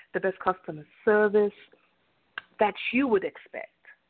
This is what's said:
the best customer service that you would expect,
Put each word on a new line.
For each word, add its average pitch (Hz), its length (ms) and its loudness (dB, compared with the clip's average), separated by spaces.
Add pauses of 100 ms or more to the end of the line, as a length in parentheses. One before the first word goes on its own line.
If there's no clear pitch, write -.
(140)
the 180 60 -4
best 185 200 -4
customer 160 460 -6 (180)
service 208 500 4 (1080)
that 208 140 2 (200)
you 269 140 0
would 196 160 0
expect, - 500 -14 (360)